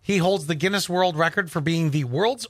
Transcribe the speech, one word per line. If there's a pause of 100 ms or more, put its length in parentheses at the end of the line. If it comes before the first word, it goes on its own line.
He
holds
the
Guinness
World
Record
for
being
the
world's